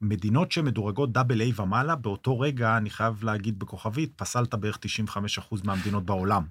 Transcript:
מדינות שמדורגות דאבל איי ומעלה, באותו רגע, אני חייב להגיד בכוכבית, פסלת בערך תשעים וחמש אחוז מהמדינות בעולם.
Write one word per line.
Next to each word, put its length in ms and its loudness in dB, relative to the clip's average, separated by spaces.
מדינות 520 2
שמדורגות 600 0
דאבל 280 4
איי 160 2
ומעלה, 380 0
באותו 460 -2
רגע, 360 2
אני 140 0
חייב 340 -2
להגיד 340 -2
בכוכבית, 580 -4
פסלת 380 0
בערך 260 -2
תשעים 280 -4
וחמש 300 -4
אחוז 240 -6
מהמדינות 440 0
בעולם. 440 2